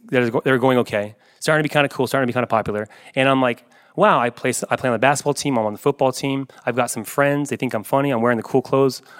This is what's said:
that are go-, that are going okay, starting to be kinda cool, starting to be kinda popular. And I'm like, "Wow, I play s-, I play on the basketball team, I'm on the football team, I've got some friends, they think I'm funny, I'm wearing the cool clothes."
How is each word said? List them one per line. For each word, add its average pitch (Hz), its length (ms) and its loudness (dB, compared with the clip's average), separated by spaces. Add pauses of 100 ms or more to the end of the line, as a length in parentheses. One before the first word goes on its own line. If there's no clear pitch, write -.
(100)
that 127 120 2
are 117 80 0
go-, 135 140 -2
that 135 80 2
are 131 60 4
going 127 200 2
okay, 107 380 -4 (240)
starting 156 220 0
to 151 60 -2
be - 40 -14
kinda 143 160 2
cool, 127 180 -2
starting 135 200 0
to 123 40 -2
be 120 40 -2
kinda 123 120 0
popular. 107 420 -2 (280)
And 135 120 4
I'm 131 140 4
like, 120 220 -2 (320)
"Wow, 170 240 4
I 120 100 0
play 127 200 -4
s-, - 200 -4
I 123 60 0
play 131 120 -2
on 120 60 2
the 107 40 0
basketball 139 360 2
team, 135 240 -2
I'm 107 80 0
on 104 60 -2
the 101 60 -10
football 135 340 0
team, 135 340 -4 (180)
I've 120 120 -4
got 120 140 0
some 113 120 -8
friends, 143 480 -2
they 120 60 -6
think 120 180 -4
I'm 104 100 -4
funny, 139 260 0
I'm 113 120 0
wearing 120 140 2
the 110 80 -4
cool 131 180 0
clothes." 135 400 0 (180)